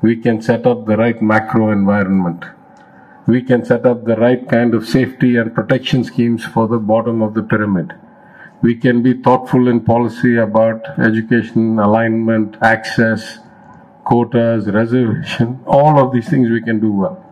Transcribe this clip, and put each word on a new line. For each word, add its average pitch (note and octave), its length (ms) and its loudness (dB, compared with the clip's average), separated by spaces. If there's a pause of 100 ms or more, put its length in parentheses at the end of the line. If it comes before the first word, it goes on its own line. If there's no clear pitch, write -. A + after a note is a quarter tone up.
We A2+ 140 2
can A2+ 240 -2
set A#2 280 0
up A#2+ 180 -2
the G#2 100 0
right A2+ 240 0
macro A2 520 0
environment. G2 720 0 (840)
We A#2+ 160 2
can A#2+ 220 0
set A#2 220 0
up A2+ 180 0
the A2+ 120 0
right B2 320 0
kind A#2+ 240 2
of A2 160 -2
safety B2 480 0
and A2+ 160 -2
protection B2 520 -2
schemes A#2 400 -2
for A2+ 240 -2
the A#2 100 -2
bottom A2+ 440 -2
of G#2+ 120 -4
the A2 80 -2
pyramid. G2+ 500 -2 (680)
We A#2 140 2
can A#2+ 260 2
be B2+ 120 2
thoughtful B2+ 520 2
in A#2 140 2
policy A#2 560 0
about A2+ 640 0
education, A2+ 800 0
alignment, A2+ 840 0
access, A2+ 760 0 (680)
quotas, A#2 640 0
reservation. A#2 1000 -2
All C#3+ 320 4
of B2+ 140 2
these A#2+ 160 -2
things C3 220 2
we A2+ 120 0
can A2+ 160 -2
do G#2+ 140 0
well. G2 280 -4 (100)